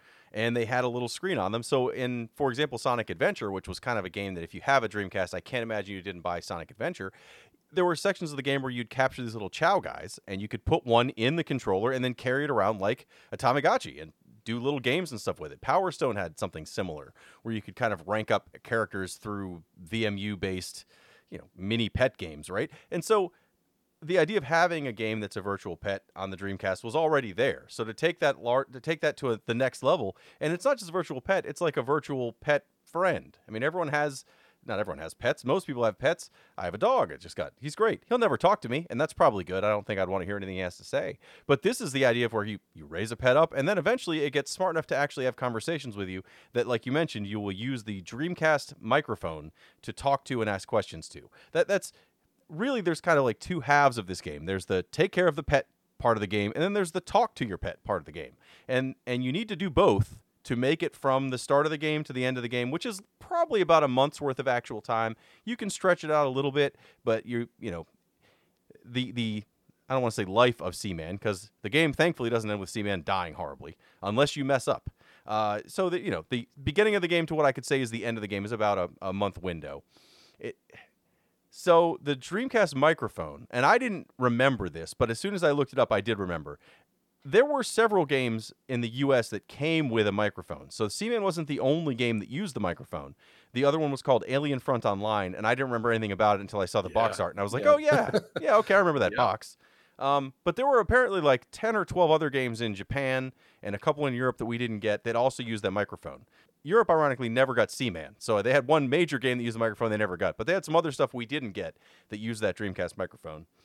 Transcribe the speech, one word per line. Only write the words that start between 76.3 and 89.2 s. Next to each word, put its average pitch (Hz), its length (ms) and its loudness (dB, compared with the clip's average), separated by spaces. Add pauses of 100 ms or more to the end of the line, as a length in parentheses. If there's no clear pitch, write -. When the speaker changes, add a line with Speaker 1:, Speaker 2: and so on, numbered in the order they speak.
Speaker 1:
beginning 202 320 2
of 196 60 2
the 170 80 0
game 170 160 2
to 160 100 -4
what 151 100 4
I 135 60 4
could 127 140 -6
say 135 160 2
is 113 100 -4
the 113 140 -4
end 113 120 -2
of 107 40 -8
the 104 60 -4
game 101 180 -4
is 110 80 -6
about 104 240 2
a, 90 120 -2 (120)
a 95 120 -4
month 98 260 -2
window. 76 440 -8 (560)
It, - 180 -10 (960)
so 170 500 6
the 143 140 -2
Dreamcast 196 600 0
microphone, 113 760 0
and 123 140 2
I 202 120 8
didn't 226 300 -4 (100)
remember 120 520 2
this, 80 240 -10
but 113 180 2
as 113 80 -6
soon 202 140 -4
as 180 100 -2
I 147 80 6
looked 143 220 0
it 135 60 2
up, 117 120 4
I 104 80 4
did 104 180 0
remember. 82 400 -6 (680)
There 175 180 4
were 285 200 0
several 214 420 2
games 123 480 -2 (160)
in 127 100 -2
the 120 100 -2
U 135 240 2
S 120 180 4